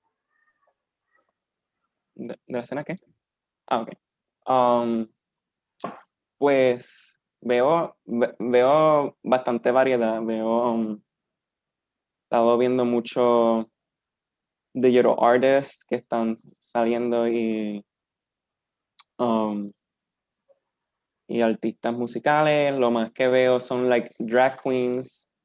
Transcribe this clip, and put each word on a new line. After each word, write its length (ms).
¿De, 140
de 180
la 140
escena 240
qué? 120
Ah, 160
ok. 80
Um, 600
pues, 840
veo, 640
ve-, 340
veo 840
bastante 480
variedad. 540
Veo, 480
um, 220
he 1300
estado 340
viendo 260
mucho 840
digital 460
artists 640
que 120
están 400
saliendo 720
y, 560
um, 520
y 140
artistas 520
musicales. 840
Lo 120
más 220
que 160
veo 320
son, 280
like, 300
drag 420
queens, 720